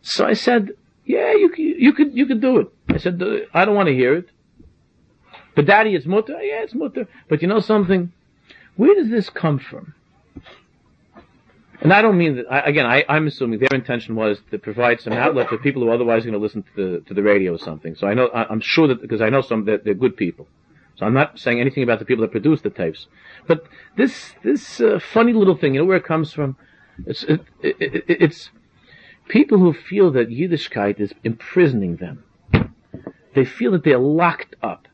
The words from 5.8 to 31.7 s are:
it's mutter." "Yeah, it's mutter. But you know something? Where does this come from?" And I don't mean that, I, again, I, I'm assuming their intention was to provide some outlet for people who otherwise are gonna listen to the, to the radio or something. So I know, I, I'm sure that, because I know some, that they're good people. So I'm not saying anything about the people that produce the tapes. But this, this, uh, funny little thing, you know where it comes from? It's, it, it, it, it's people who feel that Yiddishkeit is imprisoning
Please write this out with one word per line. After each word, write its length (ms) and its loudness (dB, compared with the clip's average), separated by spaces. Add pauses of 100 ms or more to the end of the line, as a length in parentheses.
it's 100 -2
mutter." 300 -2
"Yeah, 300 -6
it's 100 -14
mutter. 340 -6 (220)
But 100 0
you 80 -2
know 120 0
something? 520 0 (640)
Where 180 6
does 140 0
this 220 -2
come 280 -2
from?" 360 -16 (1900)
And 140 4
I 80 6
don't 160 4
mean 180 2
that, 140 -8
I, 100 0
again, 240 0
I, 240 2
I'm 180 0
assuming 340 -4
their 140 2
intention 420 -6
was 220 0 (120)
to 80 -8
provide 420 -2
some 140 -6
outlet 340 0
for 80 -4
people 260 -4
who 80 0
otherwise 340 0
are 20 -8
gonna 160 -4
listen 200 -6
to 140 -20
the, 320 -4
to 60 -12
the 80 0
radio 320 2
or 40 -8
something. 360 -12
So 120 -4
I 60 0
know, 140 2
I, 240 -4
I'm 100 -4
sure 280 2
that, 120 0
because 220 -4
I 80 2
know 100 2
some, 240 -4
that 200 0
they're 100 0
good 200 0
people. 320 -6 (500)
So 80 -6
I'm 100 2
not 240 0
saying 220 -2
anything 220 -2
about 160 0
the 60 -12
people 180 0
that 80 -2
produce 320 0
the 80 -4
tapes. 360 -6 (400)
But 200 0 (300)
this, 360 -4 (100)
this, 380 -4
uh, 180 2 (140)
funny 220 2
little 220 4
thing, 180 0
you 60 0
know 60 2
where 120 2
it 60 -4
comes 280 -4
from? 240 -6 (500)
It's, 180 -10
it, 180 0 (200)
it, 180 -2
it, 280 -6
it's 420 0 (800)
people 300 4
who 160 4
feel 380 0
that 180 0
Yiddishkeit 680 -4
is 140 -4 (100)
imprisoning 760 0